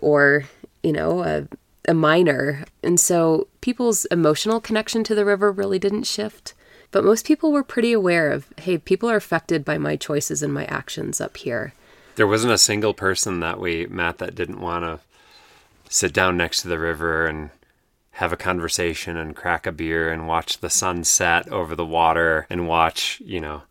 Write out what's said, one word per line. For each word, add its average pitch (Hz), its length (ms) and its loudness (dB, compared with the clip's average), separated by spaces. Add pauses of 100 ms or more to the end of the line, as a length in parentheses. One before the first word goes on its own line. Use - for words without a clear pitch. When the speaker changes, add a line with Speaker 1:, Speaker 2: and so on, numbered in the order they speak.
Speaker 1:
or, 143 440 6 (380)
you 165 80 2
know, 165 320 0
a, 151 240 -2 (400)
a 170 80 4
miner. 151 680 2 (180)
And 175 160 2
so 165 480 2 (140)
people's 240 440 0
emotional 175 560 2
connection 220 440 -2
to 220 100 -2
the 208 100 2
river 202 260 2
really 196 280 -2
didn't 202 240 -2
shift. - 500 -8 (380)
But 196 120 2
most 226 220 4
people 311 260 2
were 285 120 2
pretty 240 280 0
aware 175 400 4
of, - 260 -6
"Hey, 180 200 -2
people 190 320 0
are 226 60 2
affected 165 500 -2
by 156 140 -2
my 151 160 -2
choices 147 480 -4
and 143 100 -2
my 143 120 -4
actions - 540 -8
up - 180 -8
here." - 360 -6 (440)
Speaker 2:
There 110 100 6
wasn't 110 260 4
a 101 60 4
single 107 340 4
person 95 460 -2
that 82 200 -4
we 85 280 -2
met 87 320 -4
that - 160 -8
didn't 90 260 -6
wanna 85 380 -4 (920)
sit 90 240 0
down 92 240 4
next 85 240 0
to - 60 -8
the 87 100 -2
river 82 480 -2
and 78 240 -6 (640)
have 85 200 -4
a 87 60 -4
conversation 85 800 -4
and 78 180 -8
crack 85 300 -4
a - 60 -6
beer 82 400 -2
and 80 160 -8
watch 80 320 -4
the 85 100 -8
sun 87 340 -2
set 87 460 0
over 82 260 -4
the 85 80 -4
water 82 640 2
and 87 200 -4
watch, 82 580 0
you 90 160 -8
know, 76 300 -10